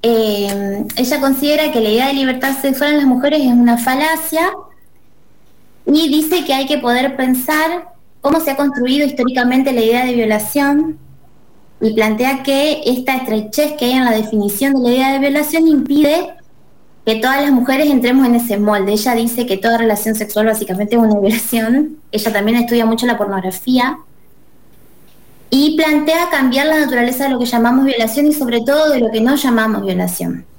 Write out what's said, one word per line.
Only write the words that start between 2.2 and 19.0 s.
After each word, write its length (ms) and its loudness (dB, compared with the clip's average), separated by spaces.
sexual 340 0
en 40 2
las 80 2
mujeres 360 2
es 100 2
una 260 4
falacia 720 -2
y 240 2
dice 340 0
que 120 -2
hay 100 -2
que 140 -2
poder 360 -2
pensar 800 -2
cómo 200 2
se 100 -2
ha 60 -2
construido 500 0
históricamente 680 0
la 80 0
idea 220 2
de 120 -2
violación 840 0
y 140 0
plantea 480 -2
que 440 0
esta 300 -2
estrechez 580 -2
que 120 -4
hay 60 0
en 140 2
la 60 2
definición 640 0
de 160 2
la 60 2
idea 180 0
de 60 -2
violación 480 0
impide 640 2
que 80 0
todas 260 0
las 100 2
mujeres 380 2
entremos 380 4
en 80 4
ese 220 -2
molde. 340 0
Ella 240 0